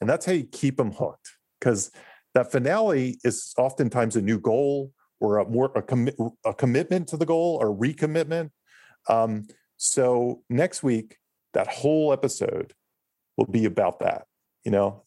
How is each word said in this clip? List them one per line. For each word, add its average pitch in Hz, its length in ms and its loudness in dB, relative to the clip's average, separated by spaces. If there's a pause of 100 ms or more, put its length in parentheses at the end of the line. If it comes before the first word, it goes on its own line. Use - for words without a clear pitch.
And 107 80 -2
that's 160 180 0
how 185 60 2
you 160 120 0
keep 135 340 -2
'em 110 140 0
hooked, - 380 -8 (300)
'cause 107 300 0 (440)
that 123 180 0
finale 143 720 0
is - 340 -2
oftentimes 120 560 0
a 113 80 0
new 104 160 0
goal 139 540 0 (260)
or 104 200 2
a 117 100 0
more, 127 260 0
a 107 80 0
commi-, 120 500 -2 (120)
a 107 100 -2
commitment 160 540 0
to - 80 -8
the 156 100 0
goal 165 340 0
or 107 140 0
recommitment. 156 760 -2 (580)
Um, 110 400 0 (280)
so 123 720 0
next 156 340 0
week, 113 360 -2 (360)
that 95 120 0
whole 151 460 2
episode - 640 -2 (600)
will 113 100 4
be 113 180 2
about 92 360 0
that, - 260 -2 (380)
you 113 60 -4
know? 101 360 2